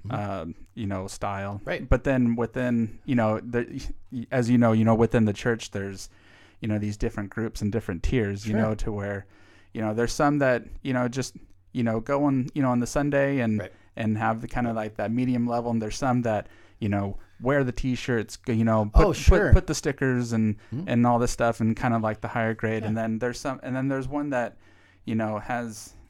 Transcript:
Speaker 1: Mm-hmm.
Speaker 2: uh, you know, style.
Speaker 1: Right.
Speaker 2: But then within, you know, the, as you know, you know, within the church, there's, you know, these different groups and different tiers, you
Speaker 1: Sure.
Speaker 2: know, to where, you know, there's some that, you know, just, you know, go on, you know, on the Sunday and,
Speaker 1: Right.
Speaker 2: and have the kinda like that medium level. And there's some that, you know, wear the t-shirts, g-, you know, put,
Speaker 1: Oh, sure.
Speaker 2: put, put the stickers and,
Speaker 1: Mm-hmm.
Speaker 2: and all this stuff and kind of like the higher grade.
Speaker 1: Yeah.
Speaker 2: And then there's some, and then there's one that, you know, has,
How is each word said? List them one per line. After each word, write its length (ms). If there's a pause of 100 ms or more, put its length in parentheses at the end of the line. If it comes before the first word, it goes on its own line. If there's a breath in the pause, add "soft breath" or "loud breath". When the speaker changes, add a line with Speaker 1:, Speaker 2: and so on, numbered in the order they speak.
Speaker 1:
Mm-hmm. 40
Speaker 2:
uh, 340 (280)
you 140
know, 200
style. 580
Speaker 1:
Right. 220
Speaker 2:
But 160
then 320
within, 680
you 100
know, 240
the, 440 (480)
as 180
you 80
know, 160
you 120
know, 100
within 300
the 80
church, 380
there's, 380 (520 soft breath)
you 60
know, 120
these 180
different 320
groups 320
and 100
different 320
tiers, 440
you 60
Speaker 1:
Sure. 80
Speaker 2:
know, 140
to 160
where, 340 (480 soft breath)
you 80
know, 120
there's 200
some 260
that, 240 (180)
you 120
know, 140
just, 280 (380)
you 100
know, 160
go 260
on, 280
you 80
know, 100
on 80
the 80
Sunday 520
and, 200
Speaker 1:
Right. 140 (220 soft breath)
Speaker 2:
and 220
have 240
the 60
kinda 260
like 220
that 160
medium 360
level. 240
And 100
there's 160
some 260
that, 240 (320 soft breath)
you 100
know, 280 (240 soft breath)
wear 220
the 80
t-shirts, 720
g-, 80
you 100
know, 300
put, 120
Speaker 1:
Oh, 80
sure. 340
Speaker 2:
put, 60
put 140
the 80
stickers 580
and, 240 (160 loud breath)
Speaker 1:
Mm-hmm. 140
Speaker 2:
and 200
all 120
this 120
stuff 280
and 160
kind 180
of 80
like 200
the 80
higher 260
grade. 280
Speaker 1:
Yeah. 60
Speaker 2:
And 80
then 220
there's 200
some, 240
and 120
then 120
there's 200
one 240
that, 260 (480 soft breath)
you 100
know, 240
has, 540 (160)